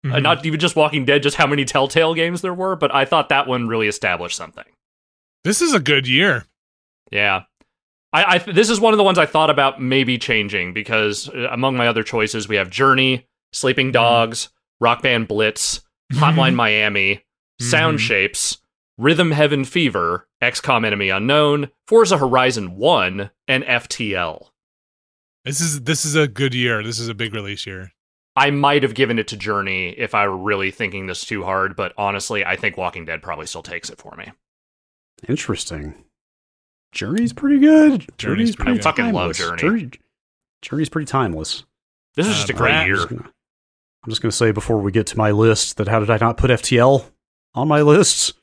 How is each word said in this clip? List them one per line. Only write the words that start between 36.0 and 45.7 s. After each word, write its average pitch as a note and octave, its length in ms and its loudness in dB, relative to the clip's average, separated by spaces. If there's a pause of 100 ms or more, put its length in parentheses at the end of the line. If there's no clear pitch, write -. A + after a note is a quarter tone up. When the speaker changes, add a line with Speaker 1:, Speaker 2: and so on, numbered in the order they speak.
Speaker 3:
Journey's A3+ 420 -4
pretty C#4+ 260 2
good. D4+ 420 8 (160)
Speaker 1:
Journey's - 0 -
Speaker 3:
Journey's G3 380 0
Speaker 1:
pretty - 160 0
Speaker 3:
pretty A#3+ 60 2
Speaker 1:
good. - 20 0
Speaker 2:
I - 40 -6
fucking A3 300 2
love F2+ 220 -2
Speaker 3:
timeless. - 20 -6
Speaker 2:
Journey. E2+ 240 -4
Speaker 3:
Journey, E3+ 300 0 (720)
Journey's D3 280 -4
pretty D#3 160 -4
timeless. F2+ 580 -4 (520)
Speaker 2:
This F3 120 0
is A3 60 0
Speaker 1:
Uh, E3+ 40 -2
Speaker 2:
just - 120 -4
a - 40 -4
Speaker 1:
Brad C#3 340 0
Speaker 2:
great - 0 -
year. - 80 0
Speaker 3:
I'm F2 120 -2
just - 20 -12
gonna, A#2+ 220 -12 (720)
I'm A2 80 -12
just A2+ 100 -6
gonna A2 100 -2
say A2 200 2
before G#2+ 280 -2
we G2+ 120 -2
get G#2+ 160 0
to - 100 -8
my G#2+ 140 2
list A2 460 2